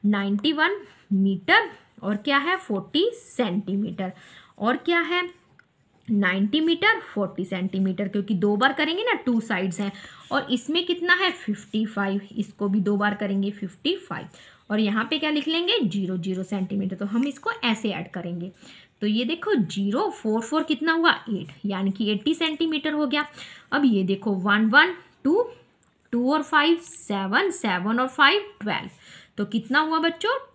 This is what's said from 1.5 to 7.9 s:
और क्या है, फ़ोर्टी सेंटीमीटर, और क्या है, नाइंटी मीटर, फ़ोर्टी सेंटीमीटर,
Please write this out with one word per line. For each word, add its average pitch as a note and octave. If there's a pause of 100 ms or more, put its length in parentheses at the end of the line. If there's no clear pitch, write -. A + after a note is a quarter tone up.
और G3+
क्या C#4
है, F4
फ़ोर्टी D4
सेंटीमीटर, G3 (480)
और A3+
क्या E4+
है, F4 (840)
नाइंटी G3+
मीटर, E4+
फ़ोर्टी G3
सेंटीमीटर, F#3+